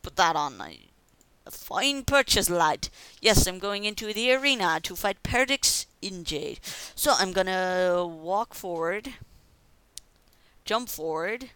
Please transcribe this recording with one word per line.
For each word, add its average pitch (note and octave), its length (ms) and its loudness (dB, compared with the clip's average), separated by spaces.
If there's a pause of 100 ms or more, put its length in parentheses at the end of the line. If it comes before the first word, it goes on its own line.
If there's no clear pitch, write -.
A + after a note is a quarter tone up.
put - 140 -8
that E3 180 6
on. C#3 260 -2
I, D2+ 180 -12 (680)
a - 60 -18
fine C4+ 500 -2
purchase, B3 480 4
lad. E3 380 2 (320)
Yes, G#3+ 260 6
I'm F#3 120 -6
going G3+ 260 -4
into G#3+ 280 -4
the A#3 200 2
arena A#3+ 500 2
to F3+ 140 -8
fight G3 260 -2
Perdix - 640 0 (160)
in F#3 220 -8
Jade. D3 340 -6 (380)
So C#4+ 200 4
I'm F#3 160 0
gonna F#3 720 2
walk E3+ 480 -4
forward, F#3 640 -4 (1500)
jump A#3+ 240 -2
forward E3+ 680 -6